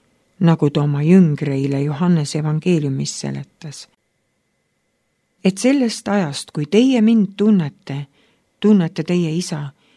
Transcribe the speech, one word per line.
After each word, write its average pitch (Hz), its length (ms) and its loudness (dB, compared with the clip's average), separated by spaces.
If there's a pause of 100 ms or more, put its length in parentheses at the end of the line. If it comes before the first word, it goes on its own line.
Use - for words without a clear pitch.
(400)
nagu 160 300 2
ta 147 120 -2
oma 143 220 -2
jüngreile 143 800 2
Johannese 151 560 -2
evangeeliumis 151 800 -2
seletas. 139 680 -12 (1600)
Et 190 140 0
sellest 254 500 0
ajast, 190 440 -4
kui 147 140 -6
teie 240 360 2
mind 214 360 2
tunnete, 156 680 -2 (540)
tunnete 185 440 2
teie 175 320 -2
Isa 156 340 -6 (280)